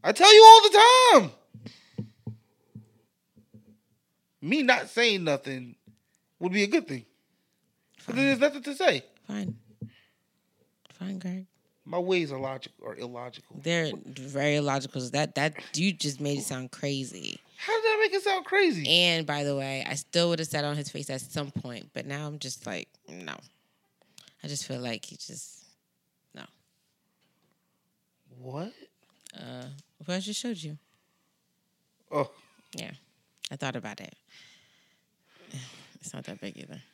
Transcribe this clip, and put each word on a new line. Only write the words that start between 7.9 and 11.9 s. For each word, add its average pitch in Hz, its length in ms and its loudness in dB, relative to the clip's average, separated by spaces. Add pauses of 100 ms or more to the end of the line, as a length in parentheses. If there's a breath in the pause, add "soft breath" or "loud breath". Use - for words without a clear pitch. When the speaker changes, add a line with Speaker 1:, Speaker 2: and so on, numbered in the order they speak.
Speaker 1:
But 226 100 -10
then - 20 -4
Speaker 2:
Fine. 269 100 0
Speaker 1:
there's 269 140 0
nothing 285 240 -2
to 285 100 -10
say. 269 280 0 (240)
Speaker 2:
Fine. 208 300 -10 (1400 soft breath)
Fine, 190 260 -12
Greg. 185 280 -12 (400)
Speaker 1:
My 165 120 -6